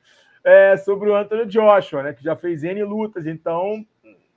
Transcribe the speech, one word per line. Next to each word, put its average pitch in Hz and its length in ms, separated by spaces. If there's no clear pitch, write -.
é, 196 360
sobre 202 320
o 208 40
Anthony 214 320
Joshua, 196 560
né? 143 120
Que 135 100
já 156 100
fez 160 300
N 196 180
lutas. 208 440
Então 175 580